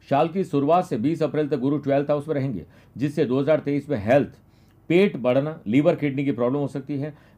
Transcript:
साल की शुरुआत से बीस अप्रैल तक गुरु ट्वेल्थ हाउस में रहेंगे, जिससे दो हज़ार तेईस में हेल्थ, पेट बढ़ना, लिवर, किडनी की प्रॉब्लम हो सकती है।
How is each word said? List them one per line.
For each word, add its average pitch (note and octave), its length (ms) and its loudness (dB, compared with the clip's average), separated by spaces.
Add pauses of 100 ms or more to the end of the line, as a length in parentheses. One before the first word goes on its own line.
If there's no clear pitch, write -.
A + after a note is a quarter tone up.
साल C#3+ 180 2
की F3+ 160 -2
शुरुआत D#3 420 2
से D3 120 -4
बीस D#3 260 -2
अप्रैल D3 240 -2
तक C#3+ 100 -2
गुरु C#3 200 -2
ट्वेल्थ C#3+ 340 0
हाउस D3 160 -2
में D#3 80 -4
रहेंगे, C3 300 -4 (320)
जिससे D3 280 0
दो B2+ 140 0
हज़ार C#3+ 200 2
तेईस C#3+ 300 -4
में C3+ 160 -2
हेल्थ, B2 240 2 (580)
पेट F3+ 300 4
बढ़ना, C3+ 500 0
लिवर, C3+ 280 4
किडनी C#3+ 300 -2
की C#3+ 60 0
प्रॉब्लम A#2+ 280 0
हो C#3 80 -2
सकती C#3+ 300 -8
है। D3 160 -6 (240)